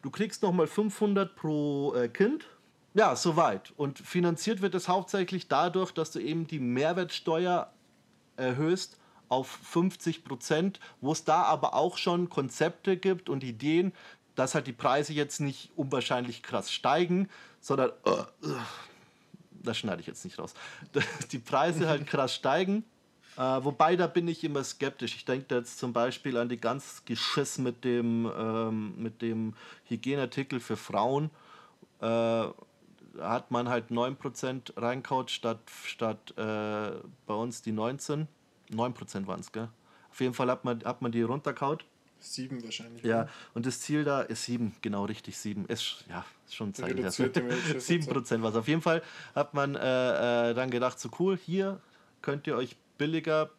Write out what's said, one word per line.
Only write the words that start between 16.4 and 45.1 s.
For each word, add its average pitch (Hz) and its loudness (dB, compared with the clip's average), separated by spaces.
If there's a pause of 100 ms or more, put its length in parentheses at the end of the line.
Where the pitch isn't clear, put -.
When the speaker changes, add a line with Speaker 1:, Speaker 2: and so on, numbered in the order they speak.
Speaker 1:
krass 104 -2
steigen, 175 4 (320)
sondern, 135 2 (160)
äh, - 0 (1120)
das 113 -2
schneide 92 -2
ich 85 -12
jetzt - -12
nicht - -12
raus, - -10 (400)
<laughs> - -2
die 135 -4
Preise 160 2
halt 147 0
Speaker 2:
<laughs> - -
Speaker 1:
krass 135 0
steigen. 190 2 (500)
Äh, 131 -6
wobei, 139 4
da 175 4
bin 170 2
ich 165 -4
immer 139 0
skeptisch. 127 -4
Ich - -14
denk 135 -2
da 123 2
jetzt 120 -4
zum 123 -2
Beispiel 123 0
an 120 2
die 120 -2
ganz 120 -4
Geschiss - 0
mit 123 -2
dem, 117 2
ähm, 110 -2
mit 110 -6
dem 113 -2 (300)
Hygieneartikel 127 -2
für - -4
Frauen. 135 0 (680)
Äh, 117 2 (760)
hat 110 -2
man 123 0
halt 117 0
neun 123 0
Prozent 131 -6
reinkaut 123 -2
statt, 113 -2 (260)
statt, - -6
äh, 107 -2 (340)
bei 107 -4
uns 117 -4
die 113 -6
neunzehn. 139 -2 (420)
Neun 120 -2
Prozent - -8
waren's, 90 -8
gell? 113 -8 (420)
Auf - -20
jeden 127 2
Fall 127 2
hat 127 -2
man, 120 -2
hat 127 -4
man 120 -2
die 117 2
runterkaut. 139 -2 (340)
Speaker 2:
Sieben 131 -10
wahrscheinlich, 117 -10
Speaker 1:
Ja, 113 4
Speaker 2:
ne? - -6 (240)
Speaker 1:
und 117 -4
das 127 -2
Ziel 151 0
da 139 2
ist 113 -4
sieben, 120 -2
genau 104 -2
richtig, 107 -8